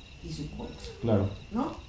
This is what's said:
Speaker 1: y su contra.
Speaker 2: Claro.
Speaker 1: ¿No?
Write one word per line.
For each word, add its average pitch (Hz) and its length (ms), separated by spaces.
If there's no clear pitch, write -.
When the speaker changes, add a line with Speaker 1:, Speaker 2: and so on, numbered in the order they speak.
Speaker 1:
y 165 80
su 151 200
contra. - 240
Speaker 2:
Claro. 104 280
Speaker 1:
¿No? 277 200